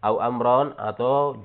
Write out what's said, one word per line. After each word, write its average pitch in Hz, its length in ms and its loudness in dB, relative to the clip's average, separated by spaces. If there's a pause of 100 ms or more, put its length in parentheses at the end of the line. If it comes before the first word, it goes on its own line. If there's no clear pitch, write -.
au 107 160 0
amron, 123 560 2
atau 127 680 -2